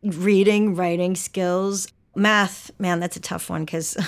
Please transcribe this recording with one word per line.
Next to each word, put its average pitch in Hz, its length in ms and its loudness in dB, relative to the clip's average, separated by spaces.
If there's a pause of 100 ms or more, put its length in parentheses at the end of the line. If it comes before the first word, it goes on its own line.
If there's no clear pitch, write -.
reading, 202 720 4
writing 180 420 0
skills. 190 720 -2 (260)
Math, 202 640 2
man, 175 220 0
that's 175 160 -6
a 170 40 -14
tough - 280 -8
one 160 160 -4
'cause 160 320 -6 (120)